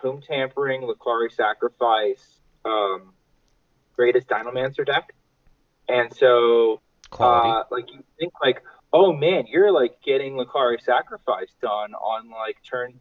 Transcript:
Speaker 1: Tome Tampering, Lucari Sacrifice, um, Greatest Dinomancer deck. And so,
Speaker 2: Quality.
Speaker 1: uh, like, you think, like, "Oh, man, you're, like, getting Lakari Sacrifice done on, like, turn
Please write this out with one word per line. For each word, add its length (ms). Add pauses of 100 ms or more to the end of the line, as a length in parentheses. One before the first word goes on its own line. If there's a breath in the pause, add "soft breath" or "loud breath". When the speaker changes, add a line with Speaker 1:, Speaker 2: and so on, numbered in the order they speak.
Speaker 1:
Tome 220
Tampering, 600
Lucari 500
Sacrifice, 1080 (260)
um, 500 (840)
Greatest 320
Dinomancer 580
deck. 260 (800)
And 220
so, 640 (300)
Speaker 2:
Quality. 400
Speaker 1:
uh, 200
like, 220
you 100 (160)
think, 140 (100)
like, 200 (300 soft breath)
"Oh, 200
man, 360
you're, 240
like, 300
getting 320
Lakari 460
Sacrifice 800
done 340
on, 360
like, 320
turn 380